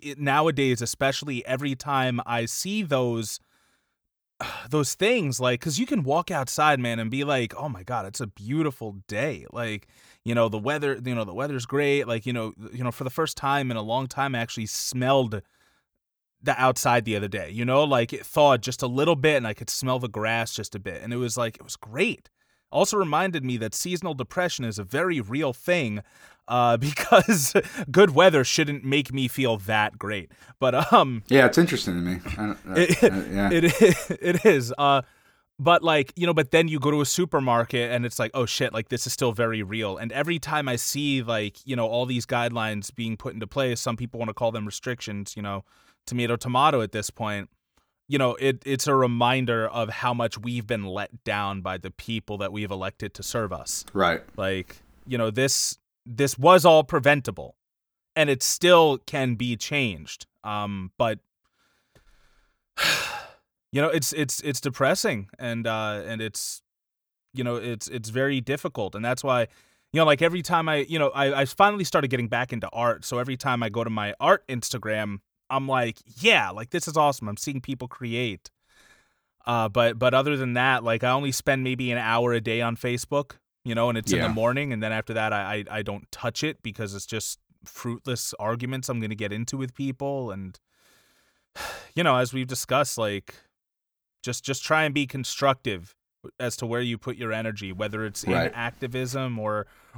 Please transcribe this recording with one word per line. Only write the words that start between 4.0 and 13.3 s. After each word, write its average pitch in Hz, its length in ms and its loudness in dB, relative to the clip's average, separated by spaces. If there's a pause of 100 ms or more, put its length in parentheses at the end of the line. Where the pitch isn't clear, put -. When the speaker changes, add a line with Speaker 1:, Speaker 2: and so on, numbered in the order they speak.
Speaker 1:
<sighs> - 300 -12
those 147 260 0
things, 190 440 0
like, 123 220 0
'cause 151 180 -2
you 247 60 -2
can 240 180 0
walk 147 280 0
outside, 151 480 2
man, 117 200 -2
and 110 100 -2
be 135 140 -2
like, 131 320 0
"Oh 147 140 -6
my 95 140 -10
God, 110 220 -4
it's 101 160 -10
a 120 60 -6
beautiful 113 680 -4 (100)
day." 107 440 -4
Like, 110 360 -6 (360)
you 117 120 -2
know, 113 140 6
the 107 80 -2
weather, 139 460 -2
you 123 120 -2
know, 113 80 -2
the 95 100 -8
weather's 127 320 -4
great. 143 420 2
Like, 117 180 -4
you 123 80 -2
know, 110 200 -4 (180)
you 123 120 -8
know, 123 80 -2
for - 120 -8
the 131 60 -4
first 156 280 -4